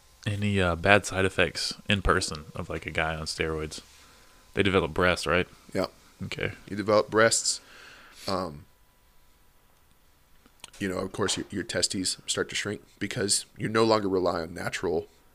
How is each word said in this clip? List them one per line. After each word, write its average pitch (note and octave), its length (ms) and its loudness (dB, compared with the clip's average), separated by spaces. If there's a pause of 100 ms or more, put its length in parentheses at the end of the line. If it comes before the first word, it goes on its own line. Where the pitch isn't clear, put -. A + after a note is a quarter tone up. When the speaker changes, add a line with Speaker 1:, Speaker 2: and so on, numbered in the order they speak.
(260)
Speaker 1:
any, G2+ 340 0
uh, F2 160 4
bad F#2+ 300 6
side F#2 180 0
effects - 500 0 (140)
in G2+ 140 0
person E2 420 0 (100)
of, F2+ 160 -8
like, E2 160 -8
a E2+ 40 -8
guy D#2+ 240 -2
on D#2 120 -8
steroids. D#2 540 -4 (760)
They - 80 4
develop F2+ 300 2
breasts, F2+ 340 2
right? F2 200 2 (280)
Speaker 2:
Yeah. F#2+ 120 -2 (380)
Speaker 1:
Okay. G2 280 -4 (160)
Speaker 2:
You G2 80 -8
develop G#2 340 4
breasts. - 500 4 (680)
Um, F2+ 360 -4 (2250)
you G2+ 100 -4
know, F#2 100 -4
of F#2+ 140 -4
course, G2 240 0
your, - 140 -4
your G2 120 -4
testes F#2 540 -2 (100)
start - 220 -2
to - 60 -8
shrink - 280 -4 (160)
because G2+ 460 0 (120)
you - 120 -4
no A2+ 160 4
longer G#2+ 240 4
rely F2+ 340 2
on E2+ 120 -10
natural F2 520 -4 (280)